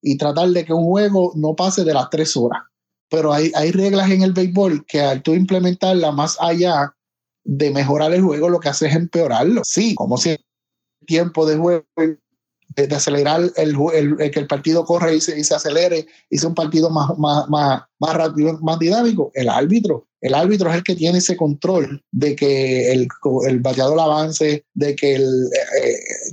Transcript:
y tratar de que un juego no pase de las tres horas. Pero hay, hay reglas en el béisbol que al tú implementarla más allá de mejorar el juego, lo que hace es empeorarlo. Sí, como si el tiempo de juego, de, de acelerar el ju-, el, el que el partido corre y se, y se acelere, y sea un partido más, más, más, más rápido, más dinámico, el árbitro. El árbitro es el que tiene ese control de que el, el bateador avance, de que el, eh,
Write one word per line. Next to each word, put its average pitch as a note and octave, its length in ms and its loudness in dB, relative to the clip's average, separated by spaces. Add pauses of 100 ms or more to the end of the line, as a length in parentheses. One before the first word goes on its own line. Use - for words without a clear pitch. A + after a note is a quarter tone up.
y C#3+ 180 -2
tratar D3+ 300 0
de F3 160 0
que D#3+ 80 -4
un E3 120 2
juego F#3+ 500 2
no D#3 200 -2
pase F#3 300 0
de D#3 100 2
las - 160 -2
tres D#3 260 -2
horas. A#2+ 260 -2 (460)
Pero D#3 240 0
hay, D3+ 220 0
hay D#3 160 0
reglas F#3+ 400 2
en F#3+ 120 4
el F#3 100 2
béisbol F3+ 540 0
que D3+ 140 -2
al C3+ 220 0
tú D#3+ 120 0
implementarla F#3 760 0
más C#3+ 300 -4
allá E3+ 540 0 (500)
de C#3+ 260 0
mejorar C#3+ 420 0
el F#3 100 2
juego, D#3+ 260 0
lo F3 120 2
que D3 80 -2
hace D3 200 -2
es D3 80 2
empeorarlo. E3 680 0
Sí, G#3+ 300 0
como B2 220 -2
si E3 140 -2
el D#3 80 -2 (680)
tiempo E3 400 0
de D#3 100 2
juego, E3+ 280 0 (120)
de, - 920 -4
de C#3+ 100 -2
acelerar C#3+ 460 0 (140)
el D#3 200 0
ju-, D#3 160 0
el, D3 280 2
el D3 100 0
que D3+ 100 -2
el C#3+ 60 -6
partido D#3 380 0
corre E3 320 0
y D#3 40 2
se, D#3 180 -4
y D3 60 -6
se D#3 100 0
acelere, D#3+ 520 0 (220)
y E3 100 -2
sea E3 100 -2
un E3 60 -4
partido D#3+ 360 0
más, D3+ 280 0
más, D3 300 0
más, D3 340 0 (160)
más D#3+ 160 -2
rápido, D#3+ 460 0
más D#3+ 180 -2
dinámico, F#3+ 560 0
el B2+ 140 -2
árbitro. E3 600 0 (120)
El C3 140 -2
árbitro F#3 360 2
es E3+ 60 0
el F3 60 -2
que F3+ 140 -2
tiene E3+ 220 2
ese F3+ 180 -2
control D3 720 -2
de D3 240 -2
que C3+ 580 0
el, B2+ 160 2 (380)
el B2+ 140 0
bateador C3 400 0
avance, D3+ 720 0
de C#3+ 240 -2
que C#3 180 0
el, C3 360 0 (320)
eh, A#2+ 140 0 (360)